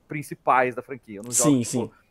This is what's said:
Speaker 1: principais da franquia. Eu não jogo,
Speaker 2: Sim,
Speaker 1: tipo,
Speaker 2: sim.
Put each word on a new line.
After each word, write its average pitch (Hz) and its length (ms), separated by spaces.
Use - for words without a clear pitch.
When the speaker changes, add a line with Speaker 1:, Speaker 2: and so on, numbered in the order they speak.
Speaker 1:
principais 131 640
da 123 60
franquia. 113 380
Eu 104 40
não 123 80
jogo, 123 200
Speaker 2:
Sim, 131 100
Speaker 1:
tipo, 113 100
Speaker 2:
sim. 113 200